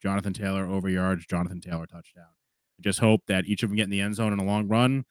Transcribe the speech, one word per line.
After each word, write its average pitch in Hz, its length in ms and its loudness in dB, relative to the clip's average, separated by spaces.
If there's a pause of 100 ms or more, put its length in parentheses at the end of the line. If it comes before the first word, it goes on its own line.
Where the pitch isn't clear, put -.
Jonathan 98 320 -2
Taylor 95 320 -2
over 95 240 -2
yards, 92 340 2
Jonathan 87 380 -2
Taylor 82 240 -6
touchdown. 85 400 -20 (540)
Just 95 180 -2
hope 110 300 6
that 92 180 0
each 101 160 -2
of 110 80 -2
them 104 60 -2
get 110 80 0
in 98 60 -4
the 101 120 -2
end 104 140 -4
zone 110 180 0
in 98 40 -2
a 95 60 -2
long 104 240 0
run. 127 420 2